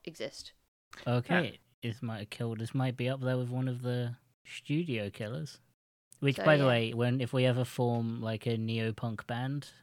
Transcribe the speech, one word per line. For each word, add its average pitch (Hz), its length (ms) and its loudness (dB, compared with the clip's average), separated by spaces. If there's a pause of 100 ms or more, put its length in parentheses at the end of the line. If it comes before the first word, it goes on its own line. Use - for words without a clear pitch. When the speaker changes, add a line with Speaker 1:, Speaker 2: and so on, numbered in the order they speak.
Speaker 1:
exist. - 480 -10 (540)
Speaker 2:
Okay, 123 540 2 (220)
Speaker 3:
Yeah. 117 100 -2
Speaker 2:
this - 100 -14
might 113 160 -4
have 104 120 -10
killed, 117 280 -4
this 113 160 -4
might 127 220 0
be 123 120 -2
up 135 120 -2
there 127 180 0
with 123 120 -2
one 127 180 -2
of 123 140 -4
the 123 340 -2 (280)
studio 139 680 -2
killers. 131 500 -8 (580)
Which, 135 180 2
Speaker 1:
So, - 80 0
Speaker 2:
by 151 120 8
the 139 80 6
Speaker 1:
yeah. 131 40 6
Speaker 2:
way, 117 260 4
when, 123 260 2
if - 120 -2
we 127 140 4
ever 127 180 4
form, 117 560 0
like, 110 260 -4
a 117 120 0
neopunk 113 680 -2
band 131 400 -4 (140)